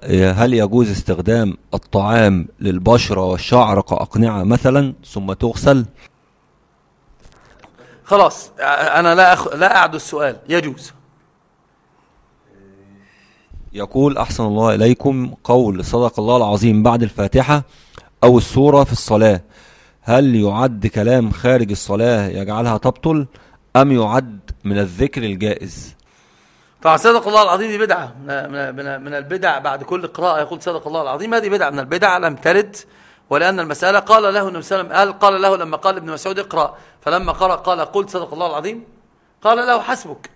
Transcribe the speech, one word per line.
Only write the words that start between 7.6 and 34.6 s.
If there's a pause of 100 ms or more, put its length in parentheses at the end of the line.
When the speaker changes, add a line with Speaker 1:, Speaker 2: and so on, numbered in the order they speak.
Speaker 2:
خلاص، (100)
أنا
لا
أخ-،
لا
أعد
السؤال، (120)
يجوز. (2750)
Speaker 1:
يقول:
أحسن
الله
إليكم، (100)
قول
"صدق
الله
العظيم"
بعد
الفاتحة (600)
أو
السورة
في
الصلاة، (640)
هل
يعد
كلام
خارج
الصلاة
يجعلها
تبطل (500)
أم
يعد (240)
من
الذكر
الجائز؟ (840)
Speaker 2:
طبعا،
"صدق
الله
العظيم"
دي
بدعة (140)
من،
من،
من،
من
البدع.
بعد
كل
قراءة
يقول
"صدق
الله
العظيم"،
هذه
بدعة
من
البدع
لم
ترد، (540)
ولأن
المسألة
قال
له
النبي